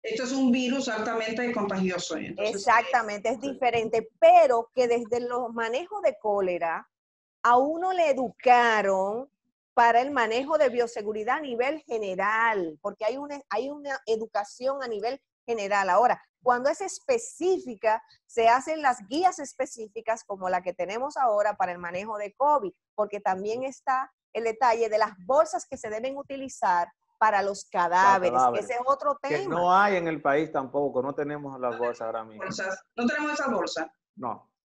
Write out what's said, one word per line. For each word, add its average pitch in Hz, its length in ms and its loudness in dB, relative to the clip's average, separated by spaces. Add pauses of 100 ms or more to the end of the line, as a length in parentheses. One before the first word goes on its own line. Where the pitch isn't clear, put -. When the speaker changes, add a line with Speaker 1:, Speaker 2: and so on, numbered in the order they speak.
Speaker 1:
esto 226 220 -6
es 247 80 -4
un 262 200 2
virus 254 360 0
altamente 226 640 -4
contagioso, 190 640 -4
entonces, - 400 -6
Speaker 2:
Exactamente, 226 760 2
es 247 100 -4
Speaker 3:
Sí. 277 120 -6
Speaker 2:
diferente, 226 560 0 (100)
pero 320 560 6
que 247 140 2
desde 240 320 0
los 240 320 -4
manejos 262 500 -4
de 277 160 2
cólera 180 720 -2 (540)
a 240 160 6
uno 339 340 0
le 330 180 2
educaron 226 1160 2 (460)
para 233 260 6
el 277 100 -2
manejo 262 460 0
de 285 140 4
bioseguridad 226 680 -4
a 320 40 -6
nivel 269 420 -4
general, 202 1000 -2
porque 202 240 -8
hay 240 120 -2
una, 285 240 -10 (100)
hay 240 200 -4
una 285 360 -8
educación 226 760 -4
a 247 60 -8
nivel 226 320 -6 (260)
general. 202 440 0
Ahora, 214 300 4 (220)
cuando 247 260 2
es 330 120 -2
específica, 254 1200 -2 (240)
se 226 220 2
hacen 302 340 2
las 247 260 0
guías 349 300 2
específicas 226 840 -8
como 190 240 -6
la 180 140 0
que 180 120 -6
tenemos 233 420 -6
ahora 208 400 2
para 180 160 -2
el 175 60 -10
manejo 185 400 -8
de 208 160 -8
covid, 269 380 0 (220)
porque 208 260 -4
también 208 440 -4
está 269 480 -4 (200)
el 226 120 -4
detalle 226 440 2
de 214 100 0
las 214 140 2 (140)
bolsas 320 420 2
que 262 80 -12
se 220 140 -10
deben 247 260 -6
utilizar 240 720 -2 (300)
para 208 240 2
los 196 220 -6
cadáveres, 180 680 4
Speaker 3:
Para - 100 2
cadáveres. 233 240 2
Speaker 2:
que 247 60 -6
ese 240 100 -2
es 254 40 -4
otro 277 360 0
Speaker 3:
Que 277 60 -6 (100)
Speaker 2:
tema. 381 160 -4
Speaker 3:
no 175 200 2
hay 202 220 4
en 170 100 -2
el 156 140 -4
país 151 320 0
tampoco, 135 500 -2
no 139 120 -4
tenemos 143 460 -8
las 120 180 -4
bolsas 120 280 -4
ahora 113 180 -8
mismo. 110 200 -16
Speaker 1:
Bolsas. 190 340 -8 (180)
No 240 100 -2
tenemos 294 260 -2
esa 285 160 -4
bolsa. 165 440 -6 (240)
Speaker 3:
No. 110 340 -10 (140)